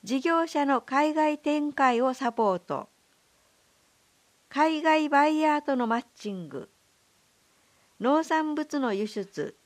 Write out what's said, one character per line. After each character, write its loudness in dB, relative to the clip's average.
事 -4
業 0
者 0
の 2
海 0
外 2
展 -2
開 2
を 0
サ -4
ポ 2
ー -6
ト。 -8
海 0
外 2
バ 4
イ 0
ヤ 2
ー -8
と -2
の 0
マ 0
ッ -8
チ -10
ン -10
グ。 -12
農 2
産 0
物 -4
の -2
輸 -2
出。 -8